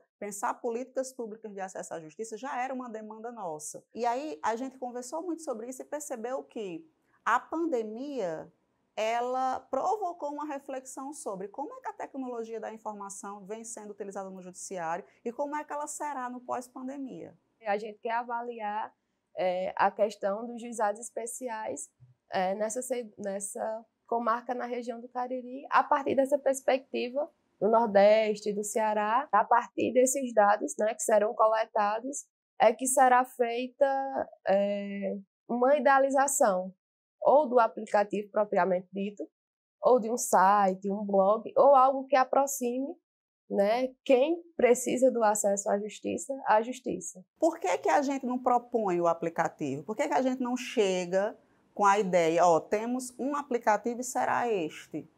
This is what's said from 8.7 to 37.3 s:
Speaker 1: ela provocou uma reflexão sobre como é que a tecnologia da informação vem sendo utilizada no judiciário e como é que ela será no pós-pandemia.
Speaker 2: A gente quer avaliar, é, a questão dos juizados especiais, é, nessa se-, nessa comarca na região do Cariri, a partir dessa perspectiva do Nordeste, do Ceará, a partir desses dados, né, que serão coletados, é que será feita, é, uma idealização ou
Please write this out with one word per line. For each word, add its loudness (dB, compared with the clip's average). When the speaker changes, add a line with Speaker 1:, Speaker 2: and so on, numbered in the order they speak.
Speaker 1:
ela -2
provocou -4
uma -8
reflexão -10
sobre -10
como -10
é -18
que -10
a -12
tecnologia -10
da -10
informação -12
vem -12
sendo -14
utilizada -10
no -14
judiciário -8
e -4
como -6
é -6
que -10
ela -6
será -8
no -12
pós-pandemia. -10
Speaker 2:
A 0
gente -10
quer -6
avaliar, -6
é, -2
a 4
questão -2
dos -12
juizados -2
especiais, -10
é, 0
nessa -4
se-, -6
nessa -8
comarca -2
na -4
região -6
do -16
Cariri, -8
a 6
partir 0
dessa 2
perspectiva -2
do 2
Nordeste, 4
do -4
Ceará, 0
a 6
partir 2
desses 2
dados, 4
né, 0
que -10
serão 4
coletados, 0
é 8
que -4
será 6
feita, 0
é, 0
uma 4
idealização 4
ou 6